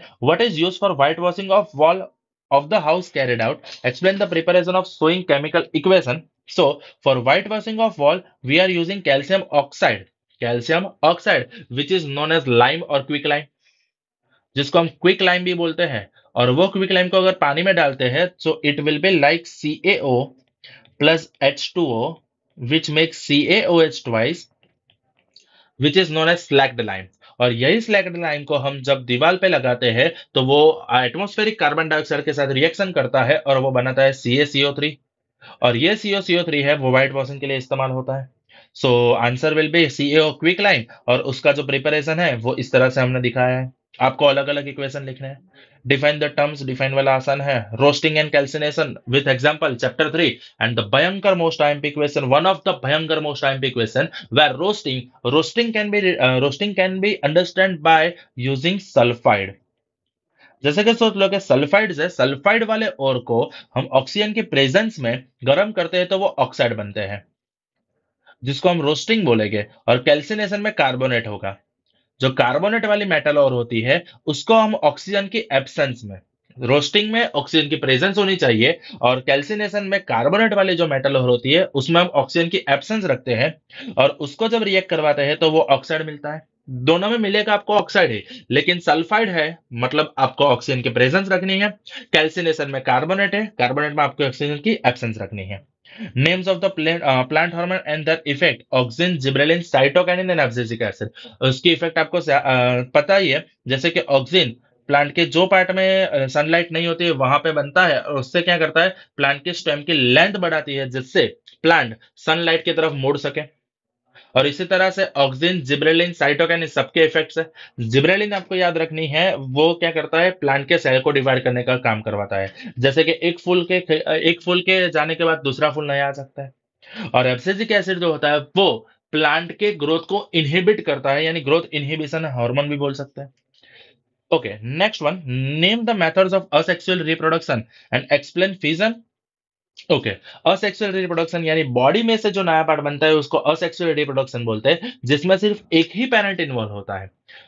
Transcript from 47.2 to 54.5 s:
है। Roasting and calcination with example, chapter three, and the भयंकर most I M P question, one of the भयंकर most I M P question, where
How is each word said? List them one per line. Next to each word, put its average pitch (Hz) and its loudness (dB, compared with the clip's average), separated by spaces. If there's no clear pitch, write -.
है। 120 -2
Roasting 143 2
and 151 0
calcination 147 0
with 131 -2
example, 143 0
chapter 127 -2
three, 151 0
and 120 0
the 113 -2
भयंकर 180 0
most 165 -2
I 147 2
M 143 -12
P 147 -6
question, 147 -2
one 135 2
of 190 2
the 190 -4
भयंकर 156 -2
most 147 -6
I 135 0
M 131 -8
P 135 -2
question, 127 0
where 143 4